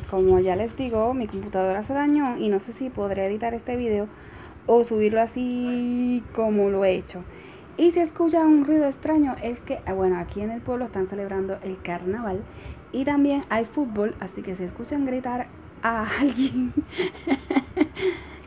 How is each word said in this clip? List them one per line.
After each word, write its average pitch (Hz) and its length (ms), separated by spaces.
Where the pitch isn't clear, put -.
como 185 300
ya 185 160
les 226 220
digo, 233 360
mi 247 140
computadora 196 560
se 262 100
dañó 285 440
y 220 100
no 202 140
sé 233 100
si 262 180
podré 196 360
editar 220 280
este 240 220
video 214 320
o 233 180
subirlo 214 340
así 247 1040
como 208 360
lo 196 160
he 185 100
hecho. 185 300
Y 339 160
si 349 80
escuchan 330 480
un 294 180
ruido 302 200
extraño 285 580
es 240 220
que, 262 200
ah, 180 60
bueno, 185 260
aquí 175 220
en 208 100
el 233 120
pueblo 247 240
están 190 220
celebrando 190 540
el 185 200
carnaval 185 600
y 262 100
también 285 460
hay 226 160
fútbol, 226 560
así 196 220
que 190 120
si 185 80
escuchan 240 420
gritar 254 420
a 226 300
<laughs> 214 80
alguien, 254 520